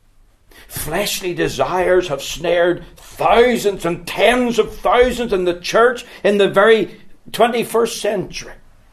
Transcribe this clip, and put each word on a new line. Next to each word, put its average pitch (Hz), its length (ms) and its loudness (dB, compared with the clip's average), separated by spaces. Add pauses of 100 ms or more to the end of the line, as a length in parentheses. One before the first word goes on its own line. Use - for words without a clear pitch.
(680)
Fleshly 180 640 -6
desires 165 720 0
have 139 140 -6
snared 175 640 -2 (120)
thousands 202 880 0
and 175 220 -6
tens 233 520 2
of - 180 0
thousands 240 560 0
in 185 120 0
the 175 160 -2
church 240 440 2 (180)
in 202 160 2
the 196 100 4
very 208 520 2 (320)
twenty-first 226 680 0
century. - 540 -6 (380)